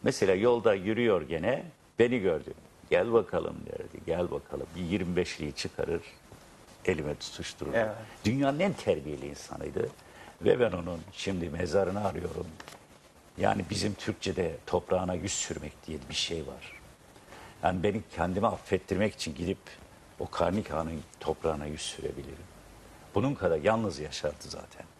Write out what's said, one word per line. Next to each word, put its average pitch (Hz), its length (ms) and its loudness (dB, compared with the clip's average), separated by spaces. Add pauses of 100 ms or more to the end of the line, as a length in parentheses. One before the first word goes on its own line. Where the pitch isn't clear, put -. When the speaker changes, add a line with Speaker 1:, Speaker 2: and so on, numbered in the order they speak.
Speaker 1:
Mesela 98 320 6
yolda 113 400 6
yürüyor 104 480 4
gene, 85 420 0 (340)
beni 120 200 6
gördü. 90 360 0 (360)
"Gel 92 220 4
bakalım." 92 440 2 (100)
derdi, - 400 -10
"Gel 87 240 0
bakalım." 69 360 -6 (100)
Bir 87 40 -8
yirmi 90 360 0
beşliği 80 360 -2
çıkarır, - 500 -4 (840)
elime 76 300 0
tutuştururdu. - 640 -6
Speaker 2:
Evet. 110 180 2 (300)
Speaker 1:
Dünyanın 139 360 2
en 196 120 2
terbiyeli 73 540 -2
insanıydı. 73 640 -6 (540)
Ve 104 180 6
ben 110 120 4
onun 85 280 -4 (120)
şimdi 87 380 -4
mezarını 92 540 0
arıyorum. 87 420 -4 (920)
Yani 101 320 2
bizim 101 240 0
Türkçe'de 90 640 -2 (100)
toprağına 90 480 0
yüz 92 180 -4
sürmek - 540 -8
diye 78 120 -8 (100)
bir - 60 -10
şey 80 320 -2
var. - 340 -14 (840)
Yani 90 200 2
beni 101 200 2 (140)
kendime 90 300 2
affettirmek - 680 0
için - 200 -6
gidip 90 240 -2 (600)
o - 120 -6
Karnik 90 400 2
Ağa'nın 80 320 -2 (180)
toprağına 78 460 0
yüz 76 160 -6
sürebilirim. - 640 -8 (680)
Bunun 135 200 2
kadar 85 240 2
yalnız 101 400 2
yaşardı 76 500 -6
zaten. - 380 -14 (140)